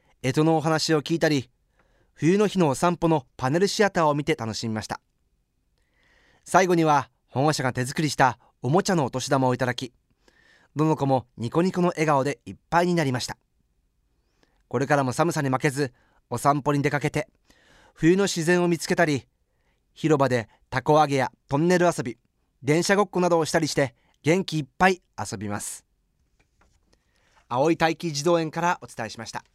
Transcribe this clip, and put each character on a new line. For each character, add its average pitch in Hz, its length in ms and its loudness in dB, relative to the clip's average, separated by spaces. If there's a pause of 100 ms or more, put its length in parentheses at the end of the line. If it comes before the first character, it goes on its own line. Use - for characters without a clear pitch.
(220)
干 131 120 -2
支 151 100 2
の 160 140 4
お 147 40 -2
話 160 320 0
を 151 80 2
聞 160 140 -4
い 160 40 -4
た 160 100 2
り、 143 200 -2 (640)
冬 170 240 2
の 208 100 2
日 190 120 -2
の 165 100 4
お 127 60 0
散 175 220 0
歩 170 100 -2
の 160 180 2 (120)
パ 127 120 -4
ネ 156 100 0
ル 196 80 2
シ 214 160 0
ア 196 80 2
タ 180 100 -2
ー 156 60 2
を 143 80 0
見 147 100 -4
て 160 100 0
楽 113 180 -6
し 117 140 -8
み 110 60 -4
ま 110 80 -6
し - 60 -12
た。 - 120 -10 (1400)
最 185 240 2
後 180 80 4
に 165 80 4
は 147 260 2 (180)
保 131 160 -2
護 151 100 2
者 - 80 -4
が 127 120 -2
手 127 120 -4
作 143 160 -6
り 151 80 0
し - 60 -6
た 127 240 2 (220)
お 123 80 -4
も 185 140 2
ち - 60 -4
ゃ 190 60 2
の 147 100 0
お 110 40 -4
年 127 200 -8
玉 135 180 2
を 123 60 2
い 123 40 -2
た 127 80 -2
だ 120 80 -4
き、 131 200 -10 (840)
ど 147 100 2
の 156 100 2
子 139 100 -2
も 135 220 0 (100)
ニ 113 120 -6
コ 160 120 0
ニ 185 100 0
コ 180 100 -2
の 175 80 2
笑 160 160 -2
顔 143 180 2
で 143 220 -4
い 95 60 -14
っ 90 40 -14 (140)
ぱ 170 140 2
い 175 40 2
に 180 80 2
な 165 80 0
り 135 80 0
ま 123 80 -4
し - 80 -8
た。 - 100 -10 (1300)
こ 120 120 -6
れ 139 80 -4
か 147 80 4
ら 143 80 2
も 127 100 -2
寒 160 180 0
さ 156 100 -2
に 139 80 -2
負 131 100 -2
け 151 100 0
ず、 135 240 -4 (360)
お 120 80 -8
散 143 240 0
歩 147 120 0
に 143 80 0
出 143 80 0
か 143 100 -4
け 147 100 -2
て、 - 180 -4 (640)
冬 165 220 4
の 196 100 2
自 175 180 -4
然 180 200 2
を 175 40 0
見 175 100 0
つ - 100 -10
け - 80 0
た 170 100 2
り、 143 220 -4 (640)
広 151 260 0
場 135 100 2
で 120 180 -2 (220)
た 131 120 -4
こ 151 180 2
揚 151 80 2
げ 139 80 -2
や 131 160 -2 (160)
ト 139 100 -2
ン 165 100 2
ネ 180 120 4
ル 175 60 4
遊 160 180 0
び、 123 140 -10 (440)
電 147 220 0
車 202 120 2
ご 208 80 2
っ 190 60 -4
こ 180 100 -4
な 180 100 2
ど 170 100 2
を 156 60 0
し - 60 -8
た 170 80 0
り 156 80 -2
し - 60 -6
て、 139 220 -2 (260)
元 175 240 0
気 156 140 -4
い - 40 -4
っ - 20 -8 (120)
ぱ 185 120 4
い 185 120 -2 (160)
遊 - 200 -10
び 101 120 -10
ま 101 100 -6
す。 - 260 -14 (1600)
青 139 240 2
い 165 60 0
大 165 180 2
気 170 160 -8
児 143 120 -8
童 170 160 2
園 156 120 -4
か 165 100 -6
ら 175 200 0
お 123 60 -18
伝 113 200 -10
え - 20 -10
し - 80 -16
ま 113 80 -14
し - 60 -16
た。 - 120 -12 (120)